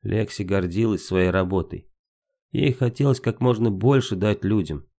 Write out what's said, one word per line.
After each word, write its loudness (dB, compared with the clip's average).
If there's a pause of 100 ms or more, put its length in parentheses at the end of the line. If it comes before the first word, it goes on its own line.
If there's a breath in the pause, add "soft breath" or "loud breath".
Лекси -4
гордилась -2
своей 2
работой. -2 (600)
Ей 0
хотелось 0
как -4
можно 2
больше 2
дать 0
людям -2 (120)